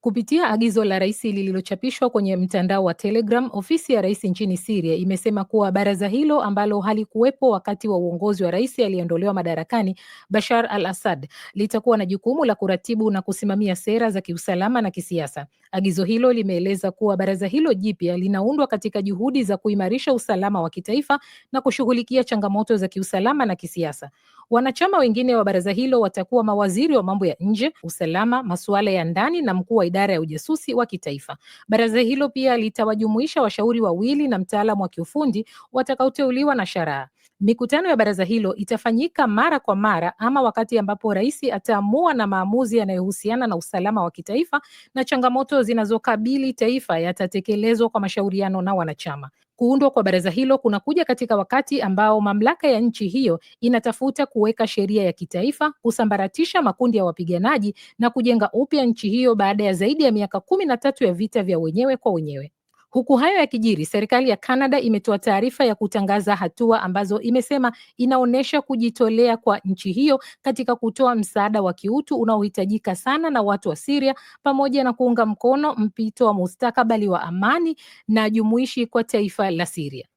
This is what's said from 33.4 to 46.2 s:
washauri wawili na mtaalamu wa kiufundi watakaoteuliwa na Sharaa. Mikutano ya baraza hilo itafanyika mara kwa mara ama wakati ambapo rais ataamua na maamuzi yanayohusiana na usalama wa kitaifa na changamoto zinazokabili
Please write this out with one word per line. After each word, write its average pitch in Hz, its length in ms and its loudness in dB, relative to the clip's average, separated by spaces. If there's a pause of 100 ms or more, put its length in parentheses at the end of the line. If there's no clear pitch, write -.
washauri 233 400 0
wawili 226 460 0
na 220 120 0
mtaalamu 208 440 0
wa 180 60 -4
kiufundi 220 560 -4 (280)
watakaoteuliwa 262 840 0
na 196 100 0
Sharaa. 147 420 -4 (320)
Mikutano 240 500 2
ya 302 60 4
baraza 208 280 2
hilo 202 320 0
itafanyika 233 720 -2
mara 262 320 2
kwa 196 160 -2
mara 190 440 0
ama 262 220 0
wakati 226 380 0
ambapo 202 340 -2
rais 226 380 -2
ataamua 220 600 0
na 220 140 0
maamuzi 208 500 0
yanayohusiana 202 720 -2
na 190 80 -2
usalama 190 480 -2
wa 170 80 -4
kitaifa 285 500 -4 (320)
na 262 100 -2
changamoto 262 600 0
zinazokabili 226 880 0